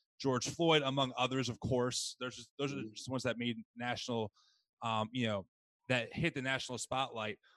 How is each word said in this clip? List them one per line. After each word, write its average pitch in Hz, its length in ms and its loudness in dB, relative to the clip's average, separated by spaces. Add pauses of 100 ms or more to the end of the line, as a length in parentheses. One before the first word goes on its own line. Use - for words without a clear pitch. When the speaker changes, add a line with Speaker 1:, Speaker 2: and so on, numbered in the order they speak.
(200)
Speaker 1:
George 127 280 2
Floyd, 160 340 6
among 135 340 2
others, 127 320 2
of 117 120 -6
course. - 600 0
There's 127 160 -6
just, 120 220 -16
those 139 160 0
are - 20 -6
Speaker 2:
Mm-hmm. 107 180 -6
Speaker 1:
just - 120 -12
the 127 60 -8
ones 127 100 -2
that 117 160 0
made 120 200 0 (180)
national, 120 560 -2 (500)
um, 110 300 0
you 123 140 0
know, 104 200 0 (420)
that 127 260 0
hit 160 200 0
the 135 80 -4
national 131 360 -2
spotlight. 117 600 -4 (180)